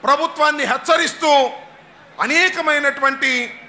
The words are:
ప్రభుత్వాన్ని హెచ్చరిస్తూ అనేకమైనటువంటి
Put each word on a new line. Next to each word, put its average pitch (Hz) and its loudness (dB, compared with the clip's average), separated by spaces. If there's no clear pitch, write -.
ప్రభుత్వాన్ని 294 0
హెచ్చరిస్తూ 320 0
అనేకమైనటువంటి 285 0